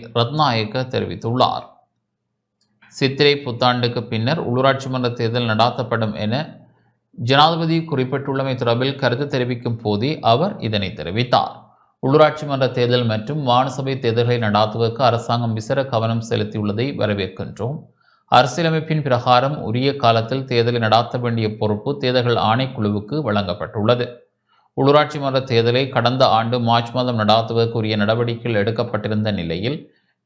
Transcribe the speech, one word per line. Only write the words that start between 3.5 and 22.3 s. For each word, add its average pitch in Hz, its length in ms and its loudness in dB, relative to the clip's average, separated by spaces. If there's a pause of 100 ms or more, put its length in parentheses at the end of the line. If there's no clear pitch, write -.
பின்னர் 120 380 -2
உள்ளூராட்சி 131 420 0
மன்ற 127 200 -2
தேர்தல் 117 400 -2
நடாத்தப்படும் 113 640 0 (100)
என 107 100 -2 (840)
ஜனாதிபதி 160 580 4 (140)
குறிப்பிட்டுள்ளமை 135 640 -2
தொடர்பில் 120 460 0
கருத்து 127 260 0
தெரிவிக்கும் 123 560 -4
போதே 107 280 0 (220)
அவர் 175 280 0
இதனை 107 320 -4
தெரிவித்தார். 107 600 -2 (480)
உள்ளூராட்சி 151 440 4
மன்ற 135 220 0
தேர்தல் 123 380 2
மற்றும் 113 360 -2
மாநசபை 135 520 0
தேர்தல்களை 120 440 0
நடாத்துவதற்கு 110 640 0
அரசாங்கம் 117 540 0
விசேட 131 300 -2
கவனம் 113 360 -2
செலுத்தியுள்ளதை 107 640 -2 (100)
வரவேற்கின்றோம். 104 800 -4 (560)
அரசியலமைப்பின் 156 680 2
பிரகாரம் 127 600 2
உரிய 120 340 0
காலத்தில் 120 520 2
தேர்தலை 120 320 2
நடாத்த 117 400 2
வேண்டிய 117 260 0 (100)
பொறுப்பு 107 400 -2
தேர்தல்கள் 123 460 2